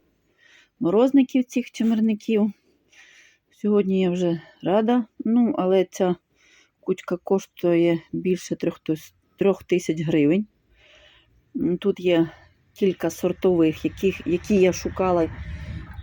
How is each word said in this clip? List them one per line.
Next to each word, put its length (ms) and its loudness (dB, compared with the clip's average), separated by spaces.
морозників 640 2
цих 260 -6
чимерників. 800 0
Сьогодні 500 0
я 100 2
вже 300 -2
рада, 420 2
ну, 340 2
але 320 2
ця 260 0
кучка 360 -6
коштує 800 0
більше 440 -4
трьох 240 -6
тис-, 320 -6
трьох 260 0
тисяч 360 -2
гривень. 460 2
М, 220 -2
тут 220 -2
є 300 2
кілька 360 -2
сортових, 760 0
яких, 420 -4
які 300 0
я 160 6
шукала 580 -2